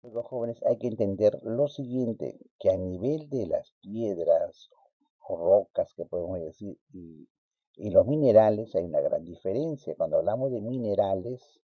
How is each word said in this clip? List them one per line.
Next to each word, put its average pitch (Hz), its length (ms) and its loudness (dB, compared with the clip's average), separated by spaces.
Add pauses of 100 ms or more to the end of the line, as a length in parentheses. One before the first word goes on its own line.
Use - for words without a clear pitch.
Luego, 117 220 -10
jóvenes, 117 420 -6
hay 120 120 2
que 117 100 -4
entender 104 560 0
lo 123 240 0
siguiente, 123 720 -6 (200)
que 98 100 2
a 95 80 2
nivel 110 520 -4
de 123 160 -2
las - 360 -6
piedras 87 880 -2 (580)
o 90 80 -6
rocas 90 600 2
que 82 100 -8
podemos 90 340 -6
decir, 85 400 -12 (140)
y, 82 340 -20 (480)
y 104 140 -8
los 90 160 8
minerales 110 680 6
hay 87 100 0
una 76 160 -2
gran 80 240 -2
diferencia. 107 680 -6
Cuando 80 220 0
hablamos 113 340 0
de 117 100 -4
minerales 104 1000 -2 (140)